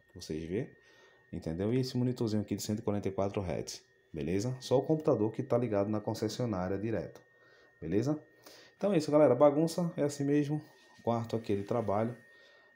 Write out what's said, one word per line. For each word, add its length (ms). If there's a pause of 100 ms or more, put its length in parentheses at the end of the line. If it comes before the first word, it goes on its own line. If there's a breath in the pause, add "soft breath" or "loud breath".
(120)
que 80
vocês 240
vê, 240 (640 loud breath)
entendeu? 400
E 80
esse 160
monitorzinho 460
aqui 140
de 80
cento 160
e 20
quarenta 260
e 40
quatro 300
hertz, 420 (280)
beleza? 480
Só 200
o 20
computador 500
que 120
tá 140
ligado 320
na 120
concessionária 760
direto, 440 (580 loud breath)
beleza? 400 (580 loud breath)
Então 160
é 40
isso, 140
galera. 240
Bagunça 600
é 80
assim 200
mesmo. 360 (440 loud breath)
Quarto 320
aqui 200
de 80
trabalho. 520 (600 loud breath)